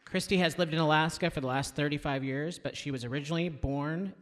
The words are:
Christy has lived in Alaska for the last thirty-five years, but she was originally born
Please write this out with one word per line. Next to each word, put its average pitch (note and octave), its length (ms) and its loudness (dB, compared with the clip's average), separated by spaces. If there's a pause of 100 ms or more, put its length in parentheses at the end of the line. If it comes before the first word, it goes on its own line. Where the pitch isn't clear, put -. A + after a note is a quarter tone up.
Christy F#3 340 0
has E3+ 200 4
lived E3 160 2
in D#3+ 60 2
Alaska D#3+ 500 4
for D3+ 120 -2
the C3 60 -2
last C3+ 280 -2
thirty-five D3 480 0
years, C#3+ 340 -4
but - 180 -6
she - 140 -6
was B2+ 160 -4
originally D3+ 440 -2
born D3+ 720 -2